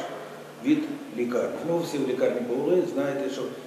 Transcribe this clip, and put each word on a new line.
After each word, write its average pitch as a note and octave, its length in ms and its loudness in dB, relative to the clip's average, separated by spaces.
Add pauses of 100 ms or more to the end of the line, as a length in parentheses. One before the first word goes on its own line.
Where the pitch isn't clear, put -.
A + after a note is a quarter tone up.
(640)
від D3+ 180 4 (340)
лікарні? A#2+ 400 0 (120)
Ну, E3+ 100 4
всі D3 180 -2
в C3 120 0
лікарні B2 320 2
були, C#3+ 420 4 (100)
знаєте, C#3 360 0
що C3 120 -4 (260)